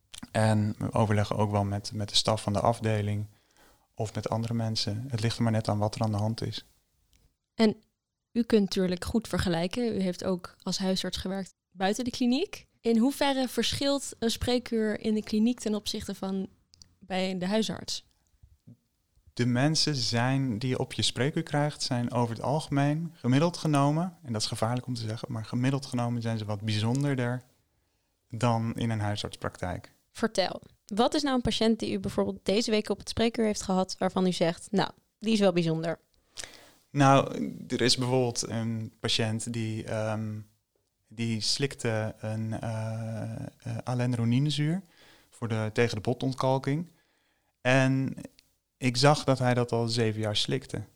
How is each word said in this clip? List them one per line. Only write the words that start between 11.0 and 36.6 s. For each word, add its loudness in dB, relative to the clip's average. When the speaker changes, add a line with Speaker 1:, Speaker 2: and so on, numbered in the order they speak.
Speaker 2:
gewerkt -6
buiten -2
de -4
kliniek. 0
In 4
hoeverre 2
verschilt -2
een 0
spreekuur 0
in 0
de 0
kliniek 2
ten -2
opzichte -6
van -4
bij -4
de -2
huisarts? -2
Speaker 1:
De 0
mensen 2
zijn 0
die -2
op -4
je -4
spreekuur 0
krijgt, -2
zijn -2
over 0
het -12
algemeen, 0
gemiddeld 2
genomen, 2
en -6
dat -2
is -4
gevaarlijk -2
om -4
te -6
zeggen, -6
maar -6
gemiddeld 0
genomen -2
zijn -2
ze -4
wat -4
bijzonderder 0
dan 2
in -2
een 0
huisartspraktijk. -6
Speaker 3:
Vertel, -2
wat 2
is 2
nou 0
een 2
patiënt 2
die -4
u -2
bijvoorbeeld -4
deze 2
week 0
op -2
het -14
spreekuur 0
heeft 0
gehad, 0
waarvan 2
u 4
zegt, 0
"Nou, 2
die 0
is 4
wel 6
bijzonder"? 0